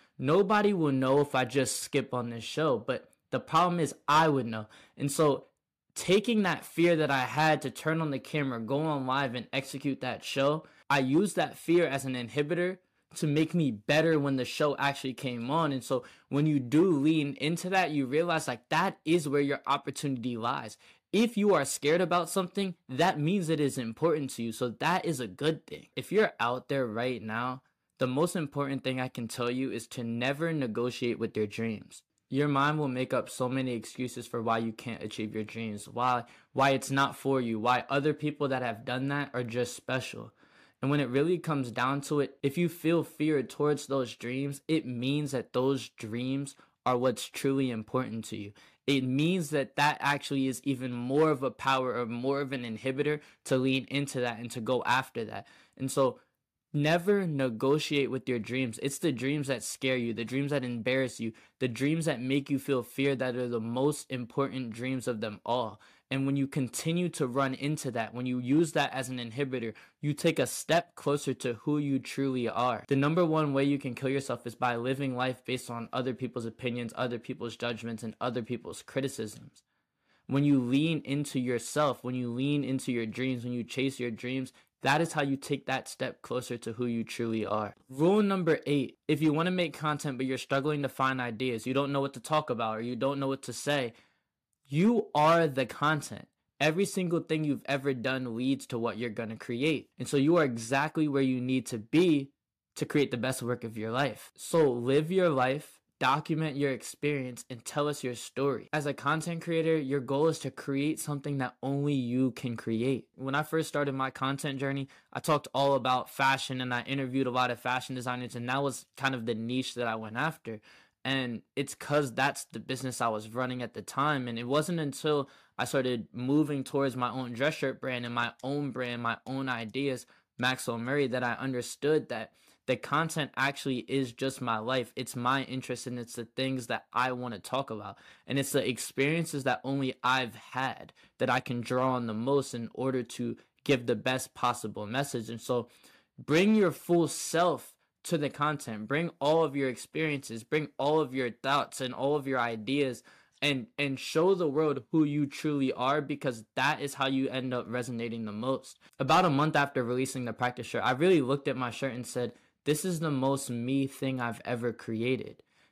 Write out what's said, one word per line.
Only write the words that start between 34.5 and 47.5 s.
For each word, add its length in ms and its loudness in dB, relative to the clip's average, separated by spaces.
you 160 -2
can't 300 -10
achieve 320 -6
your 100 -4
dreams, 420 -8
why, 380 0
why 160 6
it's 200 0
not 240 2
for 280 0
you, 180 -2
why 300 2
other 240 2
people 340 -2
that 140 -2
have 240 -6
done 220 -2
that 260 -2
are 100 -2
just 320 -2
special. 560 -6
And 100 0
when 100 4
it 100 0
really 260 2
comes 340 -2
down 320 0
to 180 0
it, 220 -4
if 140 0
you 140 2
feel 340 2
fear 380 0
towards 440 0
those 300 -2
dreams, 500 -6
it 200 0
means 460 -2
that 200 -4
those 380 2
dreams 640 -6
are 100 4
what's 320 2
truly 420 0